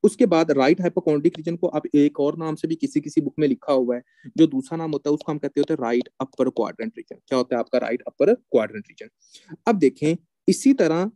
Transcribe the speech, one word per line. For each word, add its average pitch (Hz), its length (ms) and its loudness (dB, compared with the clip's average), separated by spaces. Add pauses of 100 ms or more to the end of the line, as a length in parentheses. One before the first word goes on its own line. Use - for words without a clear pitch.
उसके - 220 4
बाद 165 240 2
right 139 300 4
hypochondriac 170 560 0
region 170 200 -8
को 180 100 -4
आप - 280 -4
एक 147 260 2
और 151 180 -2
नाम 160 160 -6
से 160 140 -8
भी 160 60 -4
किसी - 260 -4
किसी 156 200 -2
book 139 180 -6
में 151 100 0
लिखा - 240 -2
हुआ 123 240 0
है, 123 60 -12 (340)
जो 160 100 6
दूसरा 135 320 -6
नाम 165 120 -6
होता 147 200 -4
है, 147 40 2
उसको 151 180 -6
हम 151 60 -4
कहते 143 220 -4
होते 156 140 -2
हैं 135 60 -8
right 120 280 -2 (120)
upper 131 280 -4
quadrant 110 480 -6
region। - 200 -20 (120)
क्या 135 80 -4
होता 123 200 -2
है 117 40 -2
आपका - 180 -4
right 117 280 -6
upper 180 280 0
quadrant 110 540 -2
region? 110 200 -20 (580)
अब 226 120 2
देखें, 151 380 2 (320)
इसी 262 260 4
तरह 175 420 0